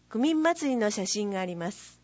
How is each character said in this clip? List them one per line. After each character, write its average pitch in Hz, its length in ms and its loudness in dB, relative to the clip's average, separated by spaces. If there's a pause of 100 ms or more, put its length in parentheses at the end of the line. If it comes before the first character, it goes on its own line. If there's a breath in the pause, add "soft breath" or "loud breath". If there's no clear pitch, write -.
区 220 100 -4
民 311 240 4
祭 330 280 2
り 254 80 2
の 214 120 2
写 208 140 -2
真 208 240 -2
が 196 120 -4
あ 185 40 -2
り 180 120 -6
ま 170 160 -4
す。 - 320 -20